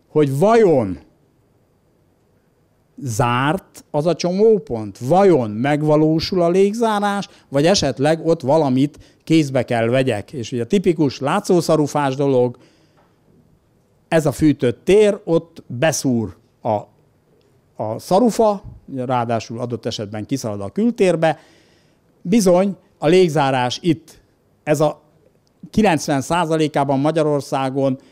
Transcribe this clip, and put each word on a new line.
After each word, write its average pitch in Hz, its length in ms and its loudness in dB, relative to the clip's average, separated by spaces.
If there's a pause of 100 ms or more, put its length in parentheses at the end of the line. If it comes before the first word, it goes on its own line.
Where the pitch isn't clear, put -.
hogy 143 300 0
vajon 165 600 4 (2000)
zárt 127 960 -4
az 151 160 -4
a 170 80 0
csomópont? 175 840 -2
Vajon 147 520 2
megvalósul 151 920 0
a 170 60 2
légzárás, 202 800 0 (200)
vagy 143 180 0
esetleg 160 600 0
ott 165 140 0
valamit 139 580 0 (260)
kézbe 135 400 0
kell 117 240 0
vegyek? 123 440 -2
És 120 200 -10
ugye 120 100 -4
a 117 40 -6
tipikus 165 540 0
látszószarufás 151 920 0
dolog, 131 440 0 (1500)
ez 160 180 0
a 131 60 2
fűtött - 520 0
tér, 202 400 4
ott 165 420 -4
beszúr 123 720 -2 (260)
a, 110 140 -2 (1040)
a 113 160 -6
szarufa, 208 640 0 (340)
ráadásul 120 640 -4
adott 120 260 -8
esetben 107 400 -8
kiszalad 110 340 -6
a 98 100 -8
kültérbe. 175 680 0 (840)
Bizony, 185 540 2 (220)
a 151 80 -4
légzárás 143 760 2
itt, - 380 -4 (420)
ez 151 180 0
a 151 200 0 (680)
kilencven 165 500 0
százalékában 156 800 0
Magyarországon 139 960 -2 (140)